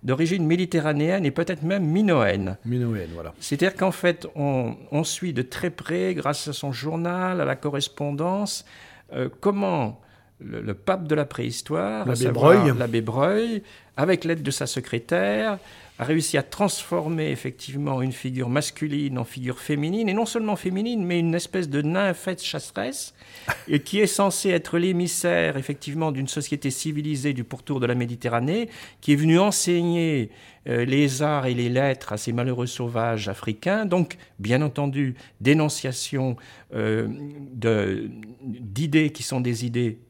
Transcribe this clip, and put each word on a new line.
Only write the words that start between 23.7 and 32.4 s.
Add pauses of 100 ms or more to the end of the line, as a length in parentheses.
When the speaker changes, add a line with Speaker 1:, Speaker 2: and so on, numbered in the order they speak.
Speaker 1:
qui
est
censée
être
l'émissaire
effectivement
d'une
société
civilisée
du
pourtour
de
la
Méditerranée, (320)
qui
est
venue
enseigner, (380)
euh,
les
arts
et
les
lettres
à
ces
malheureux